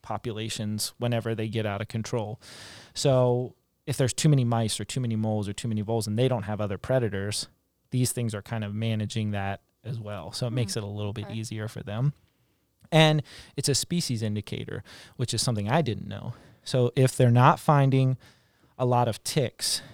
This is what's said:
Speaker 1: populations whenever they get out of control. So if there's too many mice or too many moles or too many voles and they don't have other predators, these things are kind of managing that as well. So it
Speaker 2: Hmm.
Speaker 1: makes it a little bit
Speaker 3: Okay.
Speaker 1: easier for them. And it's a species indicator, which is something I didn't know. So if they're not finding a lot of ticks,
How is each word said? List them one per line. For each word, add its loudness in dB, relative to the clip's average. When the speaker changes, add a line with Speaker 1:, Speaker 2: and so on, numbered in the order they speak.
Speaker 1:
populations -6
whenever -2
they -4
get -2
out -4
of -6
control. -6
So 2
if -4
there's 2
too 4
many 6
mice 0
or -6
too -6
many -2
moles 0
or -6
too -8
many -2
voles -2
and -2
they 4
don't 0
have -4
other -2
predators, -2
these 0
things -4
are -8
kind -6
of -6
managing -2
that -4
as -8
well. -10
So -6
it -4
Speaker 2:
Hmm. -6
Speaker 1:
makes -2
it -4
a -8
little -6
bit -8
Speaker 3:
Okay. -10
Speaker 1:
easier -6
for -10
them. -2
And 6
it's 0
a 2
species -2
indicator, -6
which -2
is -2
something -2
I 2
didn't -4
know. -8
So 2
if 4
they're 6
not 8
finding 4
a 0
lot 4
of -4
ticks, -2